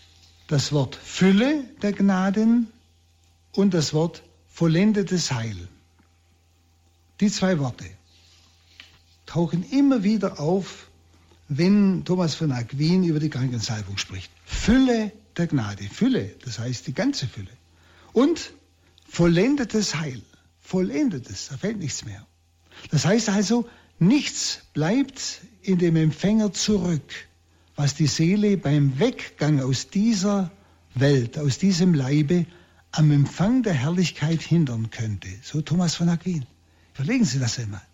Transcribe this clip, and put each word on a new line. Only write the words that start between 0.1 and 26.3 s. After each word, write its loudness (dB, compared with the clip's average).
das -2
Wort -2
Fülle 2
der -2
Gnaden 2
und 2
das 0
Wort -2
vollendetes 0
Heil. -6
Die 2
zwei 0
Worte -6
tauchen -2
immer 4
wieder 0
auf, -4
wenn 2
Thomas 0
von -2
Aquin 0
über 0
die -2
Krankensalbung -4
spricht. -10
Fülle 2
der -2
Gnade, -2
Fülle, -2
das -10
heißt -8
die -8
ganze -4
Fülle. -12
Und 0
vollendetes 0
Heil, -8
vollendetes, -4
da -12
fehlt -6
nichts -8
mehr. -14
Das 0
heißt 2
also, 0
nichts 0
bleibt -2
in 0
dem 4
Empfänger 2